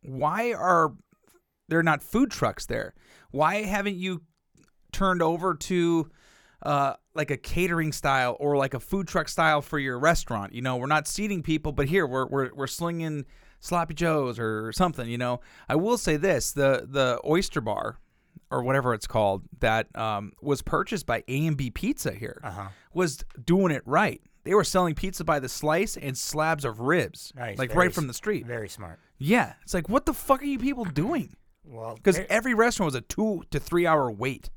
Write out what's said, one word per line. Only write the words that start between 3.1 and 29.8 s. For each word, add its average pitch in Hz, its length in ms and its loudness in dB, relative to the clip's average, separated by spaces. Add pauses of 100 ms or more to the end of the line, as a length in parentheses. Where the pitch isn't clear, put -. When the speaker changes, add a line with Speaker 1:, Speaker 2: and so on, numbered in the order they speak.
Speaker 1:
Why 160 360 2
haven't 202 320 -2
you 180 260 -4 (680)
turned 185 300 2
over 170 320 2
to, 170 560 2 (540)
uh, 143 300 2 (200)
like, 151 160 -2
a 139 80 -2
catering 170 540 0
style 131 480 0
or, 147 180 2
like, 135 160 0
a 131 60 -4
food 190 280 -4
truck 160 220 -2
style 156 320 2
for - 160 -6
your 131 220 -4
restaurant? 123 540 2
You 120 100 -6
know, 131 140 -2
we're 123 100 -4
not 151 200 2
seating 202 360 -2
people, 156 280 0
but 135 160 0
here, 170 200 4
we're, 131 180 0
we're, 135 300 -2
we're 135 100 -4
slinging 160 600 -6 (340)
sloppy 170 340 -4
joes 147 460 0
or 110 340 -4
something, 156 340 0
you 120 120 -4
know? 123 200 -2 (300)
I 135 60 2
will 208 240 2
say 151 180 0
this, 151 340 2
the, 135 380 2
the 131 340 2
oyster 165 380 0
bar 107 380 -6 (500)
or 131 140 -2
whatever 127 300 2
it's 107 140 -6
called 101 360 2 (160)
that, 110 380 2
um, 107 340 -4 (100)
was 139 200 -2
purchased 185 440 -2
by 117 220 -2
A 143 200 0
and 151 100 0
B 131 120 -4
Pizza 185 440 -4
here 107 300 -10
Speaker 2:
Uh-huh. 98 260 -10 (240)
Speaker 1:
was 165 240 0 (260)
doing 180 300 4
it 135 120 -4
right. 156 360 0 (240)
They 180 80 0
were 202 100 8
selling 175 320 2
pizza 185 300 -6
by 151 140 0
the 131 100 -8
slice 165 480 0
and 135 200 -6
slabs 151 460 -2
of 113 160 -6
ribs, 131 560 0
Speaker 2:
Nice. 117 220 -8
Speaker 1:
like, 127 160 -2
Speaker 2:
Very 180 140 6
Speaker 1:
right 180 60 -2
from 165 140 0
the 123 40 -8
Speaker 2:
s-, 113 60 -10
Speaker 1:
street. 175 280 -4
Speaker 2:
very 117 240 -8
smart. 90 300 -14 (180)
Speaker 1:
Yeah. 180 460 0
It's - 100 -12
like, 180 160 -4